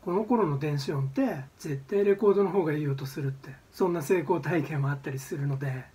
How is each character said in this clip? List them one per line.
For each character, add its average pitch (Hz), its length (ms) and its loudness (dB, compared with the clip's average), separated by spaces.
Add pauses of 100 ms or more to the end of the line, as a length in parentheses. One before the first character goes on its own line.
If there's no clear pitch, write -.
こ 175 80 -2
の 208 100 2
頃 220 240 4
の 143 100 0
電 147 220 -2
子 156 140 -6
音 139 100 0
っ 135 60 -2
て 208 320 0 (180)
絶 139 280 -6
対 202 180 2
レ 202 100 6
コ 202 140 4
ー 196 40 6
ド 202 100 4
の 190 60 2
方 185 140 2
が 156 80 2
い 151 80 0
い 151 80 0
音 135 180 -2
す 147 160 -8
る 139 60 -2
っ 135 40 -2
て、 135 220 -12 (180)
そ 226 160 0
ん 175 60 2
な 170 80 -2
成 180 200 2
功 160 180 0
体 151 240 0
験 143 180 -2
も 139 80 2
あ 143 40 0
っ 139 60 -6
た 147 120 -6
り 135 80 -4
す - 180 -8
る 139 80 -2
の 139 140 -2
で 131 240 -4 (120)